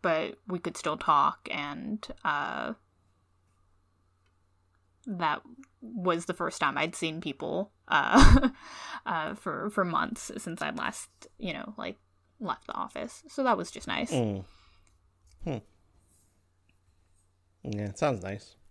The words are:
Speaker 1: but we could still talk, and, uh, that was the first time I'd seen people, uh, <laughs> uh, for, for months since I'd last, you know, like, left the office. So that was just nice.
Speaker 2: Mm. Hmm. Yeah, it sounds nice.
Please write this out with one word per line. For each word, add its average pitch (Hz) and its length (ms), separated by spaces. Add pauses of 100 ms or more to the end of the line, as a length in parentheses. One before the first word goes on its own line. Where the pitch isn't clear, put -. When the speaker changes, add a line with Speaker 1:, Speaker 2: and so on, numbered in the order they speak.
Speaker 1:
but 165 360 (100)
we 180 120
could 170 180
still 156 200
talk, 147 540
and, 147 560 (160)
uh, - 500 (2250)
that 175 340 (400)
was 185 440
the 180 80
first - 280
time 139 160
I'd 156 180
seen 160 260
people, 170 500 (160)
uh, 269 600 (280)
<laughs> - 280
uh, 160 300
for, 165 360
for 196 120
months - 540
since - 240
I'd - 160
last, - 320 (280)
you 180 160
know, - 240
like, - 200 (420)
left 185 280
the - 60
office. - 540
So 277 160
that 240 140
was - 140
just - 160
nice. - 240
Speaker 2:
Mm. 107 320 (1000)
Hmm. 143 140 (2000)
Yeah, 104 240
it 101 100
sounds 131 260
nice. 95 320 (140)